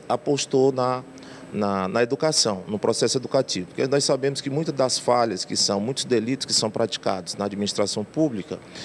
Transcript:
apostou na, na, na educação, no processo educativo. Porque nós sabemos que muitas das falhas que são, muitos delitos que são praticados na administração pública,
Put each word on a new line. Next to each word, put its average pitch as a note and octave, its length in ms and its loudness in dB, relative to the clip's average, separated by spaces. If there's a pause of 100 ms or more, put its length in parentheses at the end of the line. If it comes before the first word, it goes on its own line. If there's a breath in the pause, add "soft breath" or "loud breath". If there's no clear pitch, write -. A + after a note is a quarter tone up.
apostou C3+ 640 2
na, B2+ 320 0 (500 loud breath)
na, G2 360 0
na A2+ 140 2
educação, B2 680 2
no G#2 100 -2
processo A2+ 380 2
educativo. B2 520 0
Porque B2+ 180 -2
nós C#3 180 2
sabemos C3+ 380 0
que C#3+ 80 -4
muitas D#3 240 -2
das C3 240 0
falhas A#2 480 2
que G#2+ 100 -4
são, G2+ 240 2
muitos A#2+ 240 -4
delitos B2 400 0
que - 80 -4
são A2 180 2
praticados G2+ 640 -2
na G2+ 120 -2
administração G2+ 580 -2
pública, A2+ 540 -2 (260 loud breath)